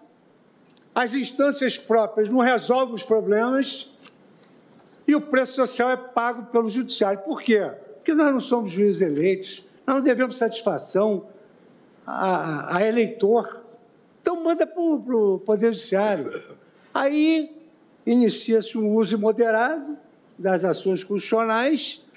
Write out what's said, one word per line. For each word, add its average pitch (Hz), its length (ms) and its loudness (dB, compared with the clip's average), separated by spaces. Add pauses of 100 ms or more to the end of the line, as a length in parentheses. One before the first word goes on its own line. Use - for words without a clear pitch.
(960)
as 233 200 -2
instâncias 277 600 0
próprias 214 520 0
não 247 100 0
resolvem 247 560 2
os 208 80 -8
problemas 220 880 0 (1120)
e 294 120 4
o 285 40 0
preço 262 340 0
social 247 360 0
é 254 60 0
pago 240 560 -4
pelo 233 180 2
Judiciário. 202 520 -2
Por - 200 -8
quê? 202 300 2 (240)
Porque - 180 -2
nós 294 180 4
não 262 60 0
somos 226 320 -2
juízes 190 300 2
eleitos, 180 640 -2 (180)
nós 269 120 0
não 277 60 0
devemos 254 340 0
satisfação 202 880 -2 (800)
a, 160 720 -4
a, - 0 -
a 202 100 2
eleitor. 220 800 0 (560)
Então, 339 240 -2
manda 330 200 2
pro, 330 360 -2
pro 208 440 0
Poder 220 280 2
Judiciário. 190 680 -2 (540)
Aí, 302 560 2 (560)
inicia-se 226 720 2
um 214 160 0
uso 220 220 2
imoderado 233 800 0 (400)
das 185 260 0
ações 185 380 0
constitucionais 226 960 -2 (160)